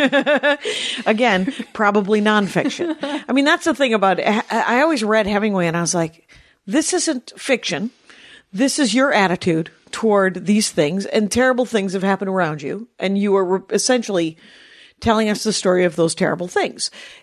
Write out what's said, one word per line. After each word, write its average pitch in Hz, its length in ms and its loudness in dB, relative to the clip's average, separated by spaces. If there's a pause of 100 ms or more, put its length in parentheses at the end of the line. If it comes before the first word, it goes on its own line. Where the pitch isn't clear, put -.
(1040)
Again, 214 480 2 (200)
probably 208 480 2
nonfiction. 214 720 0 (320)
I - 60 -2
mean, 277 120 2
that's 339 200 2
the 311 100 2
thing 262 180 0
about 190 260 2
it. - 80 -2
I, 214 220 2
I 226 320 0
always 302 220 2
read 214 240 2
Hemingway 202 400 0
and 165 100 -2
I 170 40 0
was 170 120 -2
like, 165 340 -4 (380)
"This 294 280 0
isn't 311 440 -4
fiction. 214 540 -4 (600)
This 247 260 0
is 233 140 2
your 262 200 2
attitude 170 560 0 (220)
toward 196 540 0
these 208 260 2
things, 180 340 0
and 208 260 0
terrible 254 340 2
things 196 280 -2
have 190 100 -4
happened 196 260 -2
around 160 320 -2
you, 196 260 -8 (120)
and 196 180 -2
you 202 180 2
are 190 100 2
re-, 185 240 -2
essentially 202 680 0 (640)
telling 220 280 2
us 208 140 -2
the 220 100 0
story 180 320 2
of 165 100 -2
those 165 200 0
terrible 175 320 -2
things." - 420 -4 (340)